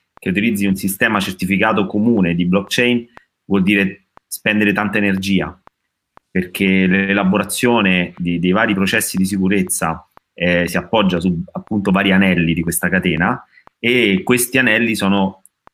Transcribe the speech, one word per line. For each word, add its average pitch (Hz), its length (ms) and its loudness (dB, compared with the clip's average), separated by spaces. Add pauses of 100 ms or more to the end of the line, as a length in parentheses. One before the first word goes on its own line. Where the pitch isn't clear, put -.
(140)
che - 140 -8
utilizzi 101 380 -2
un 95 100 0
sistema 104 420 -2
certificato 95 680 -2
comune 104 480 0
di 87 100 -2
blockchain 117 640 0 (400)
vuol 98 160 0
dire 98 440 0 (200)
spendere 107 460 0
tanta 104 260 -2
energia, 95 600 -2 (720)
perché 95 560 0
l'elaborazione 98 1300 0
di, 87 220 -4
dei 90 140 0
vari 110 220 2
processi 98 420 -2
di 95 80 0
sicurezza, 92 840 -2 (260)
eh, 87 340 0
si 90 80 -6
appoggia 90 420 0
su 87 240 0 (100)
appunto 98 380 -4
vari 98 220 2
anelli 90 400 2
di 82 100 -2
questa 85 260 -4
catena 90 540 0 (360)
e 113 440 2
questi 123 360 0
anelli 113 360 2
sono 98 480 0 (320)